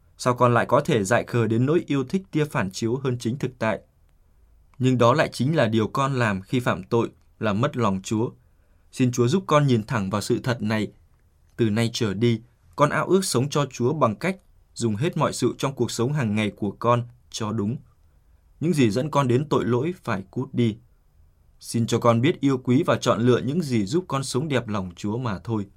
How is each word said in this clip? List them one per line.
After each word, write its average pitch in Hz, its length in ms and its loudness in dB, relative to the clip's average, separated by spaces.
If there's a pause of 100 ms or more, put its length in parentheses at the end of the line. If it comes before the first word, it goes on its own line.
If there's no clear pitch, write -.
(180)
Sao 123 160 0
con 123 200 4
lại 101 120 2
có 123 140 4
thể 131 240 2
dại 113 200 2
khờ 120 220 0
đến 113 200 2
nỗi 160 200 2
yêu 139 180 0
thích 190 260 -4
tia 151 140 0
phản 117 260 -2
chiếu 113 260 -2
hơn 127 220 -2
chính 117 200 -4
thực - 200 -6
tại? 110 220 -2 (1000)
Nhưng 127 200 2
đó 120 160 6
lại 156 180 2
chính 147 240 -2
là 120 120 4
điều 107 200 2
con 135 260 -2
làm 107 280 0
khi 127 180 -2
phạm 104 220 -2
tội, 117 280 0 (280)
làm 107 220 0
mất 131 160 -2
lòng 98 260 0
Chúa. 113 280 -2 (640)
Xin 127 200 2
Chúa 120 160 2
giúp 185 180 0
con 147 200 4
nhìn 117 200 2
thẳng 101 240 -4
vào 104 100 -2
sự 117 220 -2
thật 123 200 -4
này. 107 300 -2 (640)
Từ 113 140 2
nay 117 220 0
trở 104 220 -2
đi, 113 260 2 (360)
con 147 140 2
ao 147 160 -2
ước 190 180 2
sống 139 240 0
cho 143 180 -2
Chúa 120 260 -2
bằng 127 240 0
cách 185 200 -4 (380)
dùng 113 220 -2
hết 165 200 -2
mọi 135 160 0
sự - 260 -2
trong 143 160 -4
cuộc 113 160 -2
sống 120 220 -2
hàng 117 220 -2
ngày 107 160 0
của 101 200 -6
con 120 320 0 (280)
cho 110 220 -6
đúng. 110 240 -2 (840)
Những 165 140 0
gì 123 160 4
dẫn 131 200 -2
con 139 180 0
đến 135 200 0
tội - 160 2
lỗi 120 300 0 (100)
phải 98 260 -4
cút - 240 -8
đi. 117 220 0 (840)
Xin 117 260 -4
cho 113 120 0
con 117 220 4
biết 123 200 0
yêu 139 180 2
quý 127 280 2
và 127 100 2
chọn 107 240 0
lựa 120 180 4
những 139 240 -2
gì 120 240 0
giúp 160 220 -2
con 135 160 -4
sống 143 240 -4
đẹp 120 200 -2
lòng 95 280 -4
Chúa 104 220 -4
mà 110 200 -4
thôi. 107 280 -4 (100)